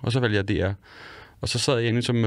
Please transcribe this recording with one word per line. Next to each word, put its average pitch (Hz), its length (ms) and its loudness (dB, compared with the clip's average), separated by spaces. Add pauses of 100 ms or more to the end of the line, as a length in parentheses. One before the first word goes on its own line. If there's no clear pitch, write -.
og 120 100 -2
så 127 80 2
valgte 113 160 2
jeg 98 120 0
D 92 220 2
R. - 20 -2 (680)
Og 120 80 -4
så 123 100 -2
sad 139 160 2
jeg 117 100 2
egentlig 117 200 2
som 117 220 2